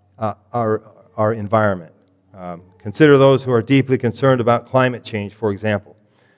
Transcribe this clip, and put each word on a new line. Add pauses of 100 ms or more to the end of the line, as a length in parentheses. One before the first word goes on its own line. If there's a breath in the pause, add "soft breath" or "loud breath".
(180)
uh, (180)
our, (340)
our
environment. (420)
Um, (160)
consider
those
who
are
deeply
concerned
about
climate
change,
for
example. (420)